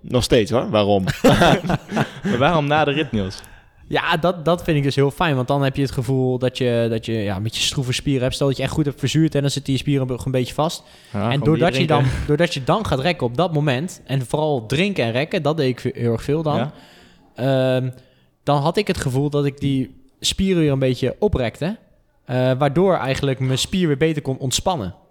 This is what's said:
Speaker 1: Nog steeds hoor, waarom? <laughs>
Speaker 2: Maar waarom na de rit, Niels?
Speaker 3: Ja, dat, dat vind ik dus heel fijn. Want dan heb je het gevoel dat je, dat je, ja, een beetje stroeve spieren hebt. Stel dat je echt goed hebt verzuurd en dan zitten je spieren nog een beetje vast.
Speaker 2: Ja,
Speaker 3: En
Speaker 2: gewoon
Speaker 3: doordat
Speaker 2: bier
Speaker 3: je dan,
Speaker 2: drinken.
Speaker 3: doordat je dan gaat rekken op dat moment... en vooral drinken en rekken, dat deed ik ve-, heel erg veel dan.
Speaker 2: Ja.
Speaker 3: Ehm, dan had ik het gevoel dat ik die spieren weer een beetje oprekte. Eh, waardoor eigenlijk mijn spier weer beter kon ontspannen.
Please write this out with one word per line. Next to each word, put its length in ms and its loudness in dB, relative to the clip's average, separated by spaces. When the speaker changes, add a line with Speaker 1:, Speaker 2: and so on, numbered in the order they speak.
Speaker 1:
Nog 220 0
steeds 280 2
hoor, 180 0
waarom? 340 2
<laughs> 1000 2
Speaker 2:
Maar 140 0
waarom 300 2
na 160 2
de 80 0
rit, 200 -2
Niels? 300 -4
Speaker 3:
Ja, 300 0
dat, 280 -2
dat 180 0
vind 140 2
ik 60 2
dus 120 0
heel 160 2
fijn. 240 0
Want 120 -2
dan 160 2
heb 120 0
je 60 -2
het 100 0
gevoel 480 0
dat 180 -2
je, 320 2
dat 160 -4
je, 80 -2
ja, 220 -2
een 80 -4
beetje 180 -4
stroeve 320 -2
spieren 280 -2
hebt. 140 0
Stel 120 0
dat 100 0
je 60 -4
echt 80 -2
goed 140 2
hebt 140 -4
verzuurd 360 2
en 60 2
dan 80 0
zitten 240 -2
je 60 0
spieren 280 0
nog 180 -6
een 60 -2
beetje 220 0
vast. 300 -2
Speaker 2:
Ja, 120 -4
Speaker 3:
En 80 -
Speaker 2:
gewoon 140 0
Speaker 3:
doordat 260 4
Speaker 2:
bier 100 0
Speaker 3:
je 60 2
dan, 160 4
Speaker 2:
drinken. 240 -2
Speaker 3:
doordat 260 2
je 100 -6
dan 220 0
gaat 140 0
rekken 280 -2
op 100 -4
dat 160 0
moment... 520 -2
en 200 -2
vooral 400 0
drinken 380 0
en 80 0
rekken, 320 -2
dat 140 0
deed 120 2
ik 100 -4
ve-, 140 -4
heel 180 -2
erg 120 -2
veel 200 -2
dan. 140 0
Speaker 2:
Ja. 140 -2
Speaker 3:
Ehm, 140 -2
dan 180 2
had 160 0
ik 100 -2
het 100 0
gevoel 320 -2
dat 160 0
ik 140 -4
die 360 -2
spieren 420 0
weer 100 4
een 80 0
beetje 400 0
oprekte. 580 -2
Eh, 320 2
waardoor 380 4
eigenlijk 440 -2
mijn 180 0
spier 300 0
weer 100 2
beter 240 0
kon 160 -4
ontspannen. 580 -2